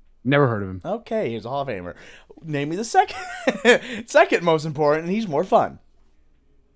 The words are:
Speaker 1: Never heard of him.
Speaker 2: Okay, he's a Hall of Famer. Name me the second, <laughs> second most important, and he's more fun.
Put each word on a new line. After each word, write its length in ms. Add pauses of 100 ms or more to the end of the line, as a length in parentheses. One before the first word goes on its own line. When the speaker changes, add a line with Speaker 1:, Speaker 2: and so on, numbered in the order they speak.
(240)
Speaker 1:
Never 240
heard 160
of 60
him. 160
Speaker 2:
Okay, 460
he's 140
a 40
Hall 120
of 60
Famer. 280 (480)
Name 260
me 60
the 100
second, 320 (460)
<laughs> 440
second 360
most 220
important, 400
and 80
he's 140
more 160
fun. 360 (960)